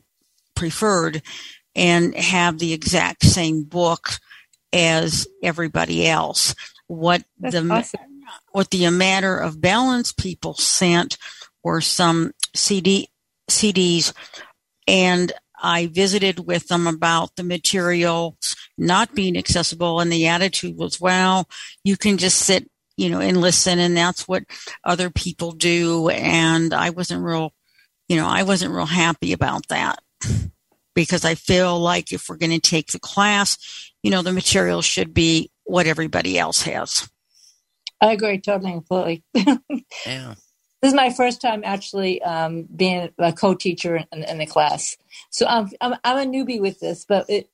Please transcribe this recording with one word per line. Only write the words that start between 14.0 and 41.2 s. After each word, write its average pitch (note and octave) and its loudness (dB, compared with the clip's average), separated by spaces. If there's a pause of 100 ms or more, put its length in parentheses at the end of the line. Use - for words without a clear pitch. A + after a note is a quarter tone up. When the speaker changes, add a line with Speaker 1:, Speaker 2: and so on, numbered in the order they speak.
Speaker 1:
and F3+ 2 (300)
I E3+ 0
visited F#3+ 0
with E3+ -4
them F3 0
about E3 -2
the F3+ -8
materials F3 -2 (220)
not F#3 2
being F#3+ 0
accessible, E3+ -2
and E3+ 0
the E3 2
attitude F3 -2
was, E3 -8
"Well, F#3 2 (360)
you G3 2
can G3+ 2
just F3+ 2
sit, - 0 (280)
you F#3 0
know, F3+ -2
and F3+ 2
listen, F3 4
and F3 2
that's F3 0
what F#3+ -2 (400)
other F3 0
people E3+ -6
do." E3+ 0
And E3 2
I E3+ 0
wasn't F3 -6
real, E3 -4 (560)
you E3 2
know, E3 0
I F#3+ 0
wasn't F#3+ 0
real F3 -2
happy E3 0
about C#3+ -2
that. - -4 (920)
Because E3 0
I E3 0
feel F3+ 2
like F3 0
if F3+ -8
we're D#3+ -12
gonna E3 0
take - 0
the F3 -8
class, G3+ 2 (460)
you G#3 2
know, F#3 2
the F3+ -2
material F3+ 0
should E3+ -2
be E3 2 (140)
what F3 2
everybody D#3 -2
else - 0
has. - -6 (920)
Speaker 2:
I G#3+ 6
agree G#3 0
totally F#3+ -4
and E3 -10
completely. E3+ -2 (100)
<laughs> C4 0 (200)
Speaker 3:
Yeah. B2+ -10 (460)
Speaker 2:
This C4+ 6
is C4+ 4
my B3+ 2
first B3 0